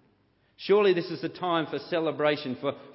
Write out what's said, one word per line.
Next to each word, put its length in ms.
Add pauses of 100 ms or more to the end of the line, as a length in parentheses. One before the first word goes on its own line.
(580)
Surely 360
this 160
is 120
the 80
time 380
for 120 (100)
celebration, 720
for, 140 (220)